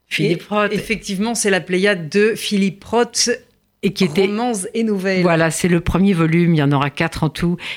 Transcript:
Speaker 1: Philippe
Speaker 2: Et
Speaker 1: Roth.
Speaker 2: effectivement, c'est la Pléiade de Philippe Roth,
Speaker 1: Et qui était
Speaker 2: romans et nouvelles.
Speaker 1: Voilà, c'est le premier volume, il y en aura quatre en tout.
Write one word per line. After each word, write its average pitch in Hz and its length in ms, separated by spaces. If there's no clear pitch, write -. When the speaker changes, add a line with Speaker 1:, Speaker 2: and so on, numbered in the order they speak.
Speaker 1:
Philippe - 440
Speaker 2:
Et 202 40
Speaker 1:
Roth. 208 180
Speaker 2:
effectivement, 208 640
c'est 214 160
la 185 100
Pléiade 180 480
de 208 260
Philippe 196 500
Roth, 233 440
Speaker 1:
Et 202 100
qui - 120
était 175 180
Speaker 2:
romans 220 320
et 226 100
nouvelles. 190 380
Speaker 1:
Voilà, 165 300
c'est 180 180
le 170 120
premier 196 340
volume, 165 400
il 156 40
y 147 40
en 139 100
aura 143 160
quatre - 340
en 156 60
tout. 170 300